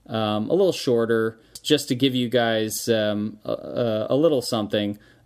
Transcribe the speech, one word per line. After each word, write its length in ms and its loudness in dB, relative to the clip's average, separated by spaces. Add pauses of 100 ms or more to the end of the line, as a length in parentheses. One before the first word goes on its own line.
um, 460 -2
a 20 2
little 180 4
shorter, 680 0 (240)
just 240 0
to 80 0
give 180 2
you 160 -2
guys, 580 0
um, 560 0
a, 100 -4
a, 580 -4
a 40 2
little 280 2
something, 560 -2 (260)